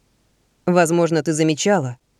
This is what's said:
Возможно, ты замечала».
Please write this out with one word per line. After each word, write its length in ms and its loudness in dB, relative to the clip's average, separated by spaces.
Возможно, 560 2
ты 120 -2
замечала». 640 -2